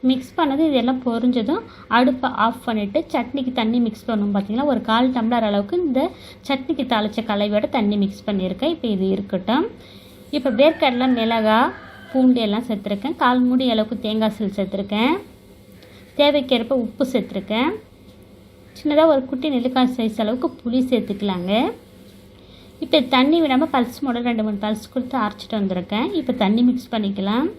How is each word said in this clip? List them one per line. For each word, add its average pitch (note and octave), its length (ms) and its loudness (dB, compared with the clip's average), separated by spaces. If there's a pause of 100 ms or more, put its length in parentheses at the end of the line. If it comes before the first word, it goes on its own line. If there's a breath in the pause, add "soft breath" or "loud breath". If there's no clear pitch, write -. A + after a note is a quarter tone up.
மிக்ஸ் C4 300 -2
பண்ணது D4 300 2
இதெல்லாம் B3+ 380 0
பொரிஞ்சதும் B3 600 0 (300 loud breath)
அடுப்பை B3+ 320 2 (160)
ஆஃப் A#3+ 220 -2
பண்ணிட்டு G#3+ 320 -2 (160)
சட்னிக்கு B3+ 440 -4
தண்ணி A#3 280 0
மிக்ஸ் A3 200 -8
பண்ணணும். G3+ 300 -2
பார்த்தீங்களா, G#3 360 -2
ஒரு A#3+ 160 0
கால் A#3+ 280 2
டம்ளர் A3+ 320 0
அளவுக்கு G3+ 340 0
இந்த C4+ 200 0 (460 loud breath)
சட்னிக்கு C4+ 440 -2
தாளிச்ச G#3+ 380 -2
கலவையோட G#3 460 0
தண்ணி G#3 280 2
மிக்ஸ் G3 240 -6
பண்ணியிருக்கேன். G3 480 -2
இப்ப A#3+ 180 -4
இது F#3+ 220 0
இருக்கட்டும். G#3 500 -2 (720 loud breath)
இப்ப C4 220 -2
வேர்க்கடலை, C4+ 580 4
மிளகாய், A3+ 580 2 (380)
பூண்டு B3+ 320 4
எல்லாம் G#3+ 240 -2
சேர்த்துருக்கேன். G#3 540 -4
கால் B3 260 4
மூடி B3+ 260 2
அளவுக்கு G#3+ 300 -2
தேங்காய் G#3+ 320 0
சீல் G3 200 -4
சேர்த்துருக்கேன். G3+ 560 0 (1040 loud breath)
தேவைக்கேற்ப C4 680 2
உப்பு - 180 -4 (100)
சேர்த்துருக்கேன். A3 560 -2 (1120)
சின்னதா D4+ 340 4
ஒரு C4+ 160 2
குட்டி C#4 260 -2
நெல்லிக்காய் B3+ 440 2
சைஸ் A3 240 -2
அளவுக்கு B3+ 260 -2 (120)
புளி B3 280 0
சேர்த்துக்கலாங்க. G3 640 0 (1300 loud breath)
இப்ப D4+ 160 4 (120)
தண்ணி C#4 300 4
விடாம C#4 300 2
பல்ஸ் B3 320 0
மோட A#3+ 240 -2
ரெண்டு, A3 160 0
மூணு G#3+ 180 -4
பல்ஸ் G#3+ 300 -4
கொடுத்து B3+ 320 -4
அரைச்சிட்டு - 340 -8
வந்திருக்கேன். G3 500 -2 (120)
இப்ப B3+ 200 -2
தண்ணி A3 280 4
மிக்ஸ் B3 240 -2
பண்ணிக்கலாம். G3+ 540 -2 (120)